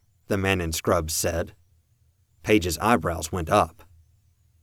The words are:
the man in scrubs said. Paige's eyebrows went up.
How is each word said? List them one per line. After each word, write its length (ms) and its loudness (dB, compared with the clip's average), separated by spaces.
the 100 0
man 220 2
in 140 -4
scrubs 400 0
said. 420 -4
Paige's 360 2
eyebrows 520 0
went 180 -4
up. 340 0